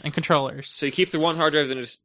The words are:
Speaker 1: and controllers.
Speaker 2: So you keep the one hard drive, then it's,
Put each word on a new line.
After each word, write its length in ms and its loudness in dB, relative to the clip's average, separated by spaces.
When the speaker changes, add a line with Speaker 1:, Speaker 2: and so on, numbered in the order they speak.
Speaker 1:
and 100 -6
controllers. 560 0
Speaker 2:
So 160 -4
you 60 0
keep 200 2
the 100 0
one 160 2
hard 160 4
drive, 160 4
then 80 -4
it's, 280 -10